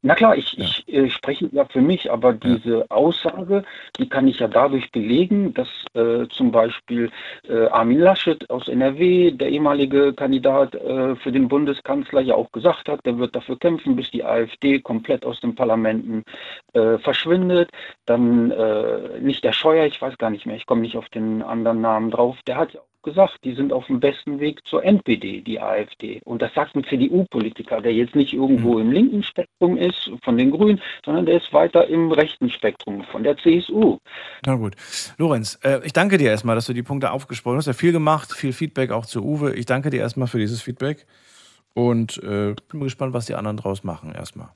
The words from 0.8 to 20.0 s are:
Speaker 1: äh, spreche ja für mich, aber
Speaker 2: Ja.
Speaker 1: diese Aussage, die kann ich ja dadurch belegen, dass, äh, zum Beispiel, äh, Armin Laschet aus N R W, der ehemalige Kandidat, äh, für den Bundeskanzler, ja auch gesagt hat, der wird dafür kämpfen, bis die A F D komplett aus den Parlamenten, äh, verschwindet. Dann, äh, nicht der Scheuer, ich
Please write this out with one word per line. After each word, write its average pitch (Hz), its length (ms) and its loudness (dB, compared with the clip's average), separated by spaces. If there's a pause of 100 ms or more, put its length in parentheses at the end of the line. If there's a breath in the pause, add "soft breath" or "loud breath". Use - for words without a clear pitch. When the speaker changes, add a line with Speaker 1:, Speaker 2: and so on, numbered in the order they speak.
Speaker 1:
äh, 135 160 4
spreche 139 420 -4
ja 135 140 2
für 131 160 -2
mich, 170 320 2
aber 120 200 4
Speaker 2:
Ja. 113 100 -2
Speaker 1:
diese 117 480 0
Aussage, 170 720 0 (340 loud breath)
die 127 80 -2
kann 135 220 2
ich 123 100 0
ja 117 100 0
dadurch 127 440 2
belegen, 165 640 0
dass, 127 140 -6 (260)
äh, 117 340 0
zum 123 240 0
Beispiel, 117 580 0 (380 loud breath)
äh, 113 200 2
Armin 117 320 4
Laschet 180 500 2
aus 123 180 -6
N 123 140 0
R 135 160 0
W, 180 320 4
der 139 180 -4
ehemalige 143 640 2
Kandidat, 135 640 0
äh, 131 420 -2
für 127 160 -6
den 131 160 2
Bundeskanzler, 143 720 0
ja 127 140 2
auch - 180 -2
gesagt 151 380 0
hat, 147 160 -4
der 120 100 -2
wird 120 180 -4
dafür 127 240 -8
kämpfen, 156 380 0
bis 127 140 -6
die - 120 -6
A 117 180 0
F 113 220 -4
D 139 160 2
komplett 120 460 -4
aus 120 160 -8
den 117 140 -4
Parlamenten, 113 680 -2 (520 loud breath)
äh, 113 240 4
verschwindet. 175 720 0 (340 loud breath)
Dann, 120 460 4
äh, 110 720 -2
nicht 135 220 -2
der 113 100 2
Scheuer, 160 340 4
ich - 160 -4